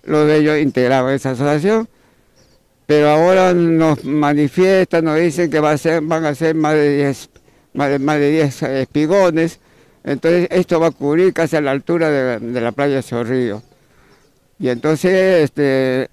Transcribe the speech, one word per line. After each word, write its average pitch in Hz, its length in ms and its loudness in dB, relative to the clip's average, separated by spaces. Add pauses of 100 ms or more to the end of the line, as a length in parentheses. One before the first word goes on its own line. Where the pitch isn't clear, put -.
los 151 220 0
de 151 120 4
ellos 151 200 2
integraban 131 540 0
esa 135 200 -4
asociación, 151 560 -2 (960)
pero 147 220 2
ahora 180 460 4
nos 165 500 2
manifiestan, 151 1000 0
nos 156 120 0
dicen 165 320 0
que 156 80 -2
va 151 140 2
a 147 60 0
ser, 165 240 -2
van 160 220 -4
a 147 120 -4
ser 160 180 -2
más 156 200 0
de 147 220 2
diez, 139 320 -4 (460)
más 143 160 -2
de, 143 80 0
más 147 220 0
de 143 100 2
diez, 151 320 0
eh, 135 200 -4
espigones. 165 760 0 (460)
Entonces 175 480 0
esto 175 260 0
va 165 80 2
a 165 60 2
cubrir 160 400 0
casi 165 240 -2
a 151 40 0
la 139 120 -2
altura 165 360 -2
de, 127 300 -2
de 120 220 -6
la 117 100 -2
playa 139 320 -2
Chorrillo. 120 580 -4 (1000)
Y 139 80 -2
entonces, 175 720 0
este, 131 720 -2